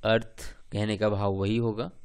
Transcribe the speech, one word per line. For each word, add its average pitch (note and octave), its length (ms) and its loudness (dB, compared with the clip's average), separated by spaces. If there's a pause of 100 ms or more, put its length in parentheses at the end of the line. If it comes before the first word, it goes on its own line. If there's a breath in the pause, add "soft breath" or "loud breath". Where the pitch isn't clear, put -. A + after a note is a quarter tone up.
अर्थ A2+ 380 2 (300)
कहने G#2+ 260 0
का G#2+ 100 4
भाव G2+ 240 2
वही G2 240 2
होगा। A#2 340 -2 (140)